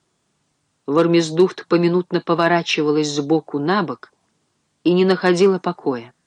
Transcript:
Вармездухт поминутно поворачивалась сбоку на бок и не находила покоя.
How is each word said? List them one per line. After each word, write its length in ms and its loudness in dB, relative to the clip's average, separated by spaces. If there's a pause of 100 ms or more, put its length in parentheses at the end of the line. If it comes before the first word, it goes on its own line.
(880)
Вармездухт 840 0
поминутно 540 0
поворачивалась 920 0
сбоку 480 -2
на 240 -2
бок 300 -12 (720)
и 80 2
не 100 4
находила 560 2
покоя. 540 -8 (140)